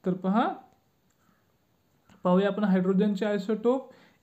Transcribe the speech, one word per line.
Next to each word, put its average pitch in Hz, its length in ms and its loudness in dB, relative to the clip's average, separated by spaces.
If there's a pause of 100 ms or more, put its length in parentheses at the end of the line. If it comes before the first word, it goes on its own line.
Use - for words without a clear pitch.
तर 185 80 -2
पहा, 208 360 0 (1800)
पाहूया 190 240 4
आपण 202 160 -2
हायड्रोजनचे 190 600 2
isotope. 214 640 -2 (320)